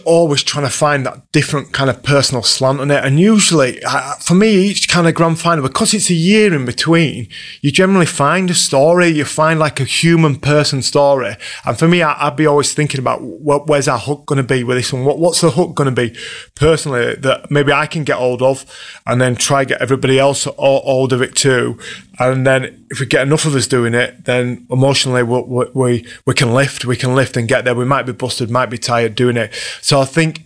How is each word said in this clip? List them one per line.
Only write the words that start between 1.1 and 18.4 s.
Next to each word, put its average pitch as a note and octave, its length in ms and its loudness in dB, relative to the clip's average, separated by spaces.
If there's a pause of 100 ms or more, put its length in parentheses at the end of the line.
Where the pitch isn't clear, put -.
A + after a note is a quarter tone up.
different D3 420 -2
kind C3+ 160 -2
of - 140 -4
personal C3+ 400 0
slant C3+ 380 0
on C#3+ 100 -2
it. C#3+ 140 0
And C#3 160 2
usually, F3+ 640 4
I, C3 360 -4
for - 140 0
me, G#3 220 4
each F#3+ 320 0
kind F3 180 2
of D#3+ 80 2
grand E3 240 0
final, E3+ 240 0
because C3+ 320 -2
it's G3+ 160 -2
a F3+ 40 2
year G3 380 4
in C#3 120 -2
between, B2+ 640 0 (320)
you D3 100 0
generally F#3 340 4
find E3+ 460 0
a F3 40 0
story, E3 560 4
you D3+ 140 0
find, D#3 360 0
like, D3+ 180 0
a C3+ 60 0
human E3 500 2
person C#3+ 480 0
story. C#3 540 0 (280)
And B2 140 -4
for D#3+ 80 2
me, F3 160 4
I, D3 240 0
I'd D3 80 -2
be D3+ 140 2
always C#3+ 260 2
thinking C#3+ 240 -2
about A#2+ 220 -2
wh-, C#3+ 480 -2
where's C#3+ 180 2
our C3 140 -2
hook C#3 260 -8
gonna C#3 160 0
be B2 220 -2
with B2 120 -2
this B2 160 -4
one? B2+ 120 -4
What, C#3 160 0
what's E3+ 200 0
the E3 120 2
hook C#3 240 -2
gonna C#3 160 0
be A#2+ 240 -2 (400)
personally C3+ 580 0
that - 340 -4
maybe D3 240 2
I D3 140 0
can D#3+ 160 -6
get C#3 140 -2
hold B2 260 -2